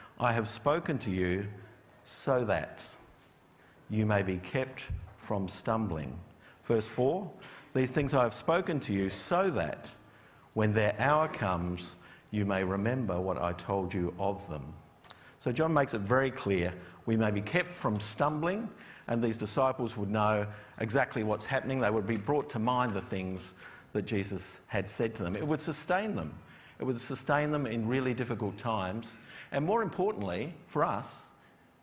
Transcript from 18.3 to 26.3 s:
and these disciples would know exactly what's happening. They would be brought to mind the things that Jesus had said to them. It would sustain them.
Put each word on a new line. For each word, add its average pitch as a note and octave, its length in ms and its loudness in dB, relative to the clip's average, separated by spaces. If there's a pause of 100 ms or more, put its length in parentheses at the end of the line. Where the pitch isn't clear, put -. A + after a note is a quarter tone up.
and A#2 140 2
these A2+ 140 2
disciples A#2+ 640 0
would G2+ 120 -2
know G#2+ 380 4 (320)
exactly A2+ 440 0
what's G#2+ 220 0
happening. C3 360 0
They G#2+ 80 6
would G#2+ 180 2
be A#2 80 0
brought C3+ 360 0
to A#2 80 -4
mind B2 340 2
the G2 80 -2
things F#2 520 -6 (380)
that G#2 120 0
Jesus G2 640 -4
had G2+ 200 -2
said A2+ 280 -2
to G#2 80 -4
them. F2 120 -2
It B2+ 100 -4
would D3+ 140 0
sustain F#3 560 -2
them. D#2+ 180 -4 (460)